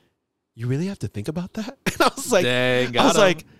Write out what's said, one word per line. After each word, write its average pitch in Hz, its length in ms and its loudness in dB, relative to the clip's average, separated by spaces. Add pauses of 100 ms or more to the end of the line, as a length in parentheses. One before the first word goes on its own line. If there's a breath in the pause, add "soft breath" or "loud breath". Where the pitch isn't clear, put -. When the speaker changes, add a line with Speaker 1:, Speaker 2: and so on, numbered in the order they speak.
(560 soft breath)
Speaker 1:
"You 117 120 -8
really 143 200 -2
have 202 120 -10
to - 80 -6
think 104 220 -8
about 175 240 -8
that?" 214 280 -10
<laughs> - 40 -20
And - 160 -4
I - 140 4
was - 160 -8
like, 214 120 4
Speaker 2:
Dang, 127 460 2
Speaker 1:
I - 20 -6
Speaker 2:
got 117 140 2
Speaker 1:
was 165 100 4
Speaker 2:
him. 220 60 4
Speaker 1:
like, 180 240 2 (140 soft breath)